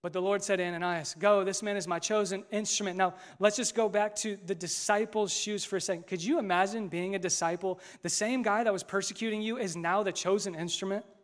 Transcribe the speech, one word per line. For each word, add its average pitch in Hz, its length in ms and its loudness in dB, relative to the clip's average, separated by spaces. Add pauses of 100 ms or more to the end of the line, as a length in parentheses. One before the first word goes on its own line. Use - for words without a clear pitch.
But 175 100 -6
the 185 80 0
Lord 196 220 2
said 202 120 2
to 180 80 0
Ananias, 175 560 -2
"Go, 202 240 6
this 185 180 -2
man 202 160 -2
is 170 100 -4
my 170 120 0
chosen 196 500 0
instrument." 202 480 -2
Now, 180 160 2 (240)
let's 208 180 6
just - 200 -2
go 220 120 4
back 208 300 2
to 214 180 -2 (120)
the 190 80 -2
disciples' 208 760 0
shoes 208 320 -2
for - 140 -4
a 170 40 0
second. 170 260 -4
Could 175 160 -4
you 294 160 2
imagine 196 480 2
being 175 260 -2
a 196 60 -2
disciple? 175 600 -2 (220)
The 175 80 -4
same 240 320 0
guy 214 220 2
that 220 100 4
was 180 80 -2
persecuting 214 600 -2
you 226 140 -2
is 185 180 -4
now 175 260 0
the 202 100 0
chosen 190 440 0
instrument. 190 500 -4 (180)